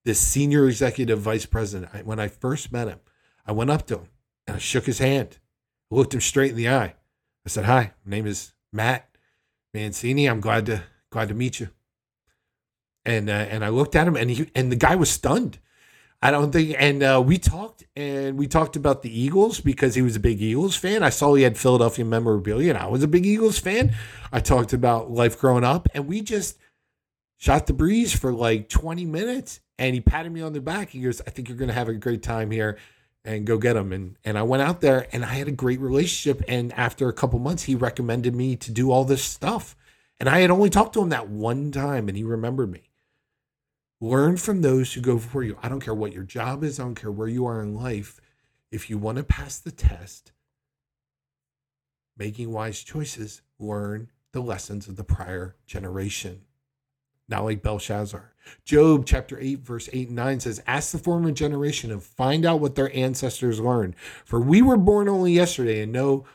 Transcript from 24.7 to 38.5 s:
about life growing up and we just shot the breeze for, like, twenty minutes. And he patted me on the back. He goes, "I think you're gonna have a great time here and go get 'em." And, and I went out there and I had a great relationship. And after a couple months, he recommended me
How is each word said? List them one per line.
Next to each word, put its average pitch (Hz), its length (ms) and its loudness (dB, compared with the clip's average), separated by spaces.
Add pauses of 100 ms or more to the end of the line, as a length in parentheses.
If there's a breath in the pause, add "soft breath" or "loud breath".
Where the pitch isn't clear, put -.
about 120 380 2
life 117 300 2
growing 123 240 4
up 143 320 2
and 143 120 -6
we 202 140 -4
just 208 380 -6 (800)
shot - 280 2
the 139 80 -2
breeze 196 420 2
for, 131 160 -2
like, 113 380 0
twenty 170 360 -2
minutes. 220 560 -6 (180)
And 127 160 0
he 123 60 -2
patted 165 300 0
me 165 100 -8
on 160 120 -8
the 143 80 -6
back. 202 300 -6
He 127 100 -12
goes, 127 240 -2
"I - 60 -14
think 123 180 -12
you're 120 80 -12
gonna 123 160 -2
have 117 160 -2
a 113 40 -2
great 113 280 -4
time 110 300 -4
here 107 260 -2 (480 loud breath)
and 107 220 -6
go 113 100 2
get 117 180 2
'em." 98 160 -2
And, 95 320 -10
and 104 140 -4
I 107 60 0
went 131 180 2
out 175 200 0
there 131 300 4
and 120 140 -6
I 117 80 -6
had 139 140 -6
a 147 40 -4
great 127 280 -2
relationship. 135 680 0
And 123 260 -2
after 123 360 -2
a 110 40 -2
couple 120 260 0
months, 160 240 -4
he 135 100 -2
recommended 120 640 -2
me 127 220 -2